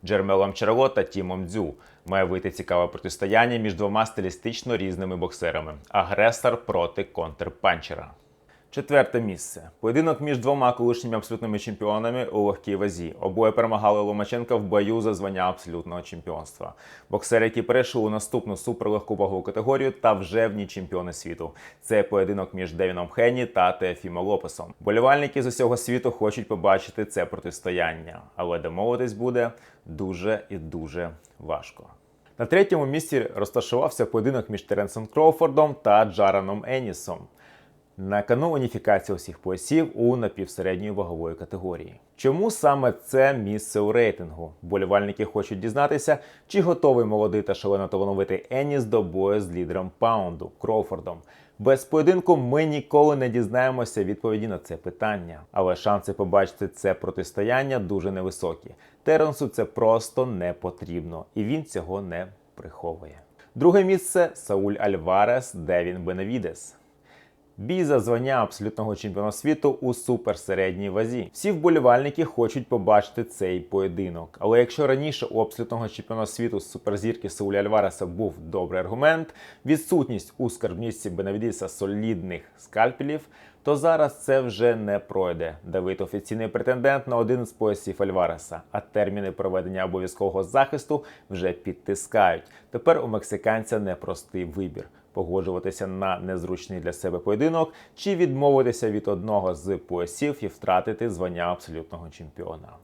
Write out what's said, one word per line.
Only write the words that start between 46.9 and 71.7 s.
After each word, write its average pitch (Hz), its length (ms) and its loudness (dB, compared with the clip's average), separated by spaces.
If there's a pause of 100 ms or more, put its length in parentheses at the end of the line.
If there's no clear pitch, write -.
молодий 107 380 2
та 98 120 -2
шалено 98 340 0
талановитий 95 600 0
Енніс 139 340 0
до 107 180 2
бою 95 380 2
з 90 120 -6
лідером 87 460 -4
паунду 104 600 0
Кроуфордом. 90 600 -2 (400)
Без 131 260 4
поєдинку 175 520 4
ми 139 280 2
ніколи 151 520 4
не 131 120 0
дізнаємося 120 760 0
відповіді 107 440 -2
на 92 100 -6
це - 180 -10
питання. 87 640 -6 (120)
Але 92 240 2
шанси 101 360 0
побачити 98 560 2
це 95 260 -2
протистояння 113 840 -2
дуже 95 320 -2
невисокі. 92 600 -6 (320)
Теренсу 151 460 2
це - 160 -2
просто 113 640 2
не 90 260 -4
потрібно, 85 720 -8 (100)
і 104 100 -2
він 147 200 -2
цього 95 380 -6
не 87 240 -8 (280)
приховує. 82 680 -12 (340)
Друге 175 300 8
місце — 185 500 2
Сауль 101 400 -2
Альварес, 101 800 2
Девін 87 500 -2
Бенавідес. 92 720 -6 (800)
Бій 165 280 -2
за 143 160 4
звання 120 420 2
абсолютного 107 540 -4
чемпіона 101 360 -4
світу 147 480 0
у 127 140 0
суперсередній 98 960 -2
вазі. 113 420 -2
Всі 202 200 -2
вболівальники 147 720 4